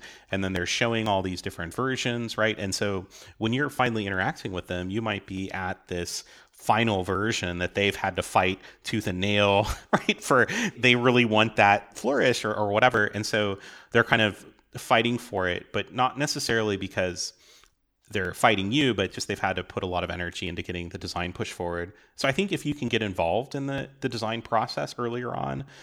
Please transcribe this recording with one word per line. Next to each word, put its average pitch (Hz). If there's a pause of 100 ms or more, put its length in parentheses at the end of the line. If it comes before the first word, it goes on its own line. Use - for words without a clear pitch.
(320)
and 95
then 95
they're 90
showing 117
all 98
these 92
different 90
versions, 120
right? 110
And 95
so 98 (300)
when 110
you're 135
finally 113
interacting 98
with 90
them, 90
you 107
might 107
be 95
at 95
this 87 (280)
final 110
version 92
that 90
they've 101
had 92
to 90
fight 95 (240)
tooth 107
and 90
nail, 101 (140)
<laughs> -
right? -
For 127 (300)
they 120
really 123
want 107
that 101
flourish 208
or, 107
or 104
whatever. 110
And 104
so 104 (340)
they're 117
kind 113
of 104 (320)
fighting 120
for 95
it, -
but 98
not 127
necessarily 113
because 92 (800)
they're 92
fighting 101
you, 135
but 98
just -
they've 101
had 95
to 90
put -
a 95
lot 90
of 85
energy 87
into 87
getting 87
the 87
design 87
pushed -
forward. 87 (220)
So -
I 139
think 190
if -
you 147
can 120
get 110
involved 98
in 139
the, 139 (120)
the 131
design 113
process 120
earlier 120
on - (200)